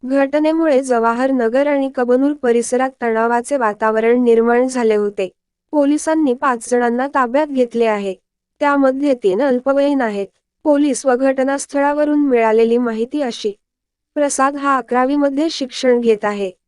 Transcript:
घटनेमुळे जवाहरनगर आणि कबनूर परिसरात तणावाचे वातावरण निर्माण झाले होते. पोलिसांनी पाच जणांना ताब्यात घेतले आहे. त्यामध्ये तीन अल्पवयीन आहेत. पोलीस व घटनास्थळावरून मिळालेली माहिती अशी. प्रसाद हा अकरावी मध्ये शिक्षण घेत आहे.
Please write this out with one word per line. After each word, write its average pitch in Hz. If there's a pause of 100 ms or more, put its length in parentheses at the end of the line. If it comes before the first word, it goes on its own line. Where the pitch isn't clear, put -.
घटनेमुळे 285
जवाहरनगर 247
आणि 277
कबनूर 254
परिसरात 247 (120)
तणावाचे 240
वातावरण 220
निर्माण 233
झाले 240
होते. 208 (420)
पोलिसांनी 302
पाच 247
जणांना 240
ताब्यात 277
घेतले 240
आहे. 202 (440)
त्यामध्ये 277 (100)
तीन 196
अल्पवयीन 277
आहेत. 208 (360)
पोलीस 285
व 254
घटनास्थळावरून 277
मिळालेली 226
माहिती 240
अशी. 226 (600)
प्रसाद 285
हा 277
अकरावी 254
मध्ये 285
शिक्षण 254
घेत 226
आहे. 202 (160)